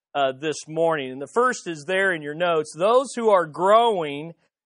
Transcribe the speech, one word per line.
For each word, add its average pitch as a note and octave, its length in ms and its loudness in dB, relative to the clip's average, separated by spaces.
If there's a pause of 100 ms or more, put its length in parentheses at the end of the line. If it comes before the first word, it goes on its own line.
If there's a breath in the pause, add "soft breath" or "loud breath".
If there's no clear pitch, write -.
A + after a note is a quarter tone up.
(160)
uh, C3+ 160 0
this C#3+ 360 -8
morning. D#3+ 440 -2
And C3 100 -12
the C3+ 60 -8
first A#3+ 400 0
is D3+ 180 -10
there F#3+ 260 0
in D#3 120 -6
your D3 100 -8
notes. D#3+ 420 0
Those A3+ 400 2
who A3+ 140 0
are F3+ 160 4
growing E3 880 0 (320)